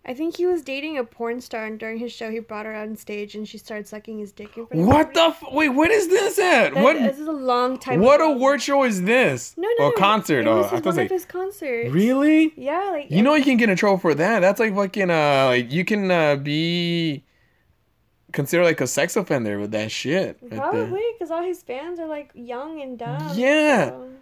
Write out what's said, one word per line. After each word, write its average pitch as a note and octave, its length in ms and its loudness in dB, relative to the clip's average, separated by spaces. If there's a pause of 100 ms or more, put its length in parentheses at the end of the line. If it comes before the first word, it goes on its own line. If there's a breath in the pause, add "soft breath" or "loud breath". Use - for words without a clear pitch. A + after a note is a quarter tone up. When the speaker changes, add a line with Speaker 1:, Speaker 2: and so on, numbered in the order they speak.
Speaker 1:
I B3+ 80 -8
think D#4+ 240 -6
he F4 80 0
was F4 180 0
dating C#4+ 340 -6
a B3 60 -2
porn A#3 360 -8
star, A3 260 -10
and G#3+ 140 -10
during A3 200 -8
his A#3 120 -8
show, A3 200 -10
he A3+ 80 -6
brought G#3+ 260 -12
her A3 80 -10
on G#3+ 220 -10
stage, G#3 400 -12
and G#3+ 120 -10
she A3 100 -18
started G#3 300 -12
sucking G#3+ 320 -14
his G3+ 120 -12
dick - 260 -18
in A#3 80 -12
front D#3+ 160 -2
of F#3+ 60 4
Speaker 2:
What D4+ 260 4
the E4 80 0
Speaker 1:
everybody. D#4+ 260 0
Speaker 2:
f-, C4 60 -12
wait, D4+ 160 2
what D4+ 220 2
is G#4 160 2
this G4 320 2
at? B3+ 340 4
Speaker 1:
That, F#3 100 2
Speaker 2:
What? D4+ 140 6
Speaker 1:
this C4+ 220 0
is D4+ 80 -8
a D#4+ 40 -4
long B3+ 460 0
time B3 220 -2
Speaker 2:
What C4 220 8
Speaker 1:
ago. D#4 120 2
Speaker 2:
award C4 280 2
show C#4 220 2
is G3+ 200 0
this? G3 540 0
Speaker 1:
No, F4+ 100 -4 (100)
no, C#3+ 80 4
Speaker 2:
Oh, D3 40 4
Speaker 1:
no. - 60 0
Speaker 2:
concert. F#3 520 2
Speaker 1:
It - 20 4
was G#2+ 160 4
Speaker 2:
Oh, G2 40 -6
I - 20 -4
Speaker 1:
his, - 100 -2
Speaker 2:
thought D4+ 40 -10
Speaker 1:
one G3 100 0
Speaker 2:
like, - 100 0
Speaker 1:
of F#4 60 -6
his F4+ 140 -4
concerts. D4 680 -6
Speaker 2:
really? C#4+ 640 4
Speaker 1:
Yeah, E4+ 360 -4
like, C#4+ 200 -6
Speaker 2:
You F3 100 4
know C#4+ 140 6
Speaker 1:
it D4+ 40 4
Speaker 2:
you C4+ 60 2
can C4 120 4
get A3+ 120 4
in F#3 80 4
trouble G3 200 2
for E3 180 2
that. G3 240 2
That's G3 200 4
like A3 160 0
fucking, G3 360 0
uh, D3 360 4
like, B2 240 0
you F3 140 0
can, G3+ 240 0
uh, D#3 280 4
be E3 880 -2 (1080)
considered, E3+ 320 0
like, D#3+ 180 2
a B2+ 60 0
sex D3+ 300 -2
offender A#2 420 -2
with G#2 120 -6
that G#2+ 200 -4
shit C#3+ 500 -4
right B3 100 -20
there. - 80 -10
Speaker 1:
Probably, G4 420 -4 (180)
'cause E4 120 -8
all E4+ 120 -4
his F4+ 200 -8
fans D#4+ 360 -12
are, D#4+ 80 -8
like, D4 260 -10
young C4 480 -12
and B3+ 160 -12
dumb, E3 380 -8
Speaker 2:
Yeah. C4+ 540 4
Speaker 1:
so. B2+ 200 -14 (120)